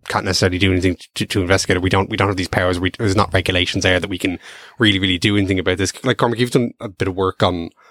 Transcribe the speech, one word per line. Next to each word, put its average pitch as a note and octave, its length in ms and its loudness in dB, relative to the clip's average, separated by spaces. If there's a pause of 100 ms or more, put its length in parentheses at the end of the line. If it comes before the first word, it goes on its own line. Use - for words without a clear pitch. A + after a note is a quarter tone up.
can't - 180 -4
necessarily F#2 320 0
do F#2 140 4
anything F2+ 260 2 (180)
to, A2 100 -4
to G2+ 160 -2
investigate F#2 360 2
it. F2+ 60 0
We F#2+ 60 0
don't, G2 200 2
we G#2+ 80 -4
don't G2 120 2
have G2 80 -2
these F2+ 100 -2
powers. F#2 320 0
We, F2+ 180 0
there's G2+ 200 0
not G2+ 160 0
regulations F#2 500 0
there F#2 160 2
that F2 100 -4
we F#2+ 80 -6
can F2 220 -4 (400)
really, G#2 200 4
really F#2 180 0
do G#2 200 0
anything F#2+ 220 0
about F#2 180 0
this." F#2+ 160 -2 (120)
Like, B2+ 120 0
Cormac, A#2+ 220 0
you've A#2+ 120 0
done B2 280 2
a A#2 100 -8
bit F#2+ 200 -6
of F#2 60 -4
work F#2+ 280 0
on F2+ 260 0 (220)